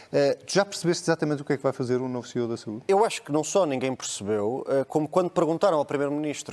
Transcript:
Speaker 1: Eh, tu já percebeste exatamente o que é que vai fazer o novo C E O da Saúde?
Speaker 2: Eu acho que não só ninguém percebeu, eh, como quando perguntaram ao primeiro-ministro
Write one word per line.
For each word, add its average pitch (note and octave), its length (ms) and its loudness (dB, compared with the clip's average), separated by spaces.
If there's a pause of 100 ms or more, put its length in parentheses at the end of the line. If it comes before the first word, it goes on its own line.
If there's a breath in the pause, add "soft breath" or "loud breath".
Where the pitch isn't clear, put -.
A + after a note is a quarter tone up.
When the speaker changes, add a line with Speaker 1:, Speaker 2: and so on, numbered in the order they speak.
(100)
Speaker 1:
Eh, C#3+ 220 4 (140)
tu - 80 -6
já G3 100 4
percebeste F3 400 -4
exatamente D3+ 380 0
o - 20 -10
que - 80 -2
é C#3 60 0
que - 40 -10
vai C3+ 120 2
fazer B2 260 0
o B2+ 80 -4
novo B2 180 -6
C - 120 -6
E - 40 0
O A#2 60 0
da A#2 80 -4
Saúde? A2+ 320 -10
Speaker 2:
Eu G3 160 6
acho - 180 -2
que - 80 -10
não D3 140 2
só F#3+ 220 2
ninguém C3 280 0
percebeu, G#2+ 720 -4
eh, C3+ 220 0
como D#3 180 0
quando F3 220 2
perguntaram E3 480 2
ao C#3+ 80 0
primeiro-ministro D3 540 -4 (140)